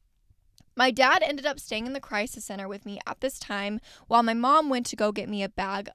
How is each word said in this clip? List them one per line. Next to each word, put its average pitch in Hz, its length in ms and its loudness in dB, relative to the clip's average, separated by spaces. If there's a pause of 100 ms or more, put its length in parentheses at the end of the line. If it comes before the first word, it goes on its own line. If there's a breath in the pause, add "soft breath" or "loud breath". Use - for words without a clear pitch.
(760)
My 254 160 4
dad 269 320 6
ended 285 220 -2
up 294 160 -4
staying 226 260 -6
in 254 60 -8
the 269 80 -8
crisis 214 420 -6
center 196 240 -8
with 202 180 -10
me 202 220 -12
at - 140 -8
this 262 180 -4
time, 202 400 -6 (280 loud breath)
while 233 140 6
my 226 120 2
mom 277 340 4
went 247 200 0
to 233 100 -8
go 214 160 2
get 202 160 -6
me 202 140 -4
a 196 60 -4
bag 202 440 -6